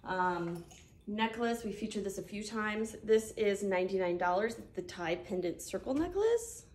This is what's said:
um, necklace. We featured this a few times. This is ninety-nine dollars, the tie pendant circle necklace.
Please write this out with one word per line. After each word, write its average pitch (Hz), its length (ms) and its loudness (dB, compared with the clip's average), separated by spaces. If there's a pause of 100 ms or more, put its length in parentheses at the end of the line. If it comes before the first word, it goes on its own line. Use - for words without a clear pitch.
um, 175 600 0 (420)
necklace. 226 560 0
We 208 80 -4
featured 208 320 -4
this 196 140 -4
a 180 40 -6
few 208 220 -8
times. 214 580 -4
This 220 360 4
is 202 260 2
ninety-nine 185 540 2
dollars, 185 400 2 (180)
the 180 60 -4
tie 175 340 -2
pendant 175 460 -4
circle - 320 -4
necklace. 392 800 2